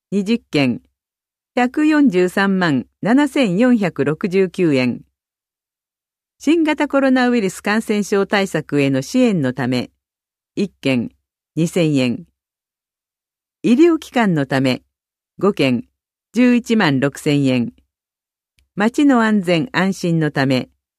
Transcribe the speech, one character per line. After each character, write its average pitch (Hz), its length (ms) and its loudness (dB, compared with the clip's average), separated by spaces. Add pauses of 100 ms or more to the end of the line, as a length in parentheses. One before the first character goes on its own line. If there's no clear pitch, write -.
(100)
二 196 140 -2
十 226 160 -2 (100)
件、 131 320 -2 (720)
百 254 320 -2
四 302 240 2
十 180 180 0
三 196 300 -2
万 156 300 -2 (120)
七 262 280 0
千 233 280 -2
四 247 220 2
百 170 260 -2
六 156 240 -2
十 190 220 0
九 170 240 0
円。 127 300 -2 (1400)
新 330 220 0
型 302 240 0
コ 277 140 0
ロ 269 100 2
ナ 254 180 2
ウ 247 80 0
イ 233 40 2
ル 190 100 -2
ス - 120 -16
感 214 200 -2
染 208 220 -2
症 196 200 0
対 196 220 0
策 147 340 -4
へ 139 100 2
の 131 120 -2
支 - 160 -4
援 220 240 2
の 127 100 -2
た 127 140 -6
め、 123 240 -4 (640)
一 190 140 -4
件、 127 420 -4 (460)
二 160 100 0
千 160 300 0
円。 127 300 -2 (1400)
医 214 80 2
療 320 260 4
機 - 140 -14
関 214 220 2
の 139 120 0
た 131 140 -2
め、 127 240 -2 (560)
五 196 120 2
件、 131 360 -2 (440)
十 247 220 4
一 233 220 0
万 151 240 2
六 139 180 -2
千 143 280 0
円。 127 260 0 (1040)
町 233 280 0
の 254 200 4
安 214 180 0
全 170 300 0
安 185 200 -2
心 170 280 -2
の 151 100 0
た 135 160 0
め、 131 220 -2 (300)